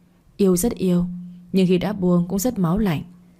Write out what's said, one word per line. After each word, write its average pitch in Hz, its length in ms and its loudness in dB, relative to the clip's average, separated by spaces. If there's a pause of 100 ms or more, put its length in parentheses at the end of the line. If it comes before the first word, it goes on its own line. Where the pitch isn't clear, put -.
(360)
Yêu 190 200 4
rất 240 160 0
yêu, 175 320 0 (480)
nhưng 185 140 2
khi 180 120 4
đã 180 140 -4
buông 175 360 0
cũng 190 100 -4
rất 247 200 -4
máu 175 200 0
lạnh. 185 240 0 (380)